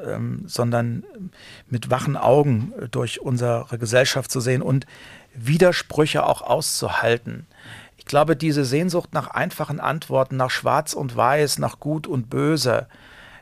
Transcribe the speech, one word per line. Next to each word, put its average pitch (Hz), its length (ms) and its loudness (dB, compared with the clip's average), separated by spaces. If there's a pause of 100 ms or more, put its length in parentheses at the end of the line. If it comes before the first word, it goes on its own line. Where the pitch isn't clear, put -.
ähm, 117 400 -6
sondern 120 580 -2 (640)
mit 123 220 -6
wachen 135 260 0
Augen 139 560 4 (180)
durch 123 300 -4
unsere 120 580 -2
Gesellschaft 127 520 2
zu 131 100 -2
sehen 123 220 0
und 135 240 0 (480)
Widersprüche 151 920 2
auch - 160 0
auszuhalten. 117 1040 -2 (520)
Ich - 80 -20
glaube, 151 300 4
diese 147 280 0
Sehnsucht 165 500 0
nach 147 140 -4
einfachen 151 520 -4
Antworten, 131 560 0
nach 127 140 0
Schwarz 135 440 0
und 127 220 -6
Weiß, 139 420 2
nach 139 220 -4
Gut 151 260 -4
und 127 240 -4
Böse, 131 580 0 (540)